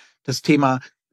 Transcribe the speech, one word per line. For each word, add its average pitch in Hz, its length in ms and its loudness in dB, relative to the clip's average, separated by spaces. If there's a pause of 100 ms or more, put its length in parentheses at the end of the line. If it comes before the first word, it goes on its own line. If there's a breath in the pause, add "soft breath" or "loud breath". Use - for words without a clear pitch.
(240 soft breath)
das - 180 -6
Thema 139 380 2 (320 loud breath)